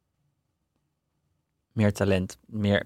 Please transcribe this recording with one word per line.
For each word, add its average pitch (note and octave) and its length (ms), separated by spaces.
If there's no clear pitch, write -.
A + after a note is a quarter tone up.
Meer G#2 220
talent, F#2+ 440
meer, G2+ 380